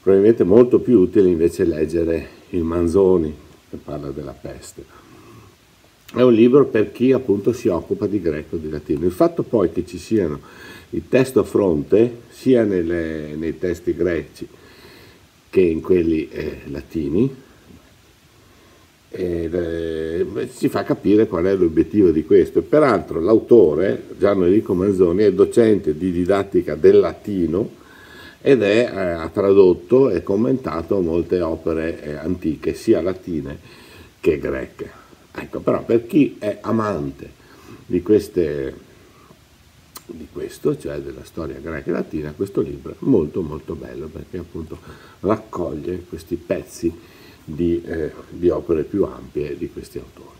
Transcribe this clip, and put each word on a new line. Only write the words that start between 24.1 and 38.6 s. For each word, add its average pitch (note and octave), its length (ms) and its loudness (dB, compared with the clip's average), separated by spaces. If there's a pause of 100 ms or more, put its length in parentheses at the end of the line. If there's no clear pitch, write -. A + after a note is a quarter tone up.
Gian G2 240 2
Enrico G2+ 320 2
Manzoni, F#2 480 2
è G2+ 100 4
docente G2 640 2
di F#2 140 -2
didattica F2+ 640 0
del F#2 240 6
latino F2+ 840 -2 (600)
ed C3+ 220 4
è, A2 280 2
eh, F#2 80 -8
ha E2+ 300 -4
tradotto G2 840 4
e E2+ 120 -2
commentato G2+ 800 -2
molte E2+ 400 0
opere, D#2+ 640 -4
eh, D2 120 -10
antiche, D#2+ 600 -4
sia E2+ 280 2
latine E2+ 560 -6 (640)
che D#2 180 2
greche. C#2 600 -10 (340)
Ecco, - 260 -10
però - 240 -2
per A#2 220 0
chi C#3+ 320 0
è G#2 240 -6
amante G2+ 680 -4 (560)
di F2 160 -2
queste, D2 720 -2 (1300)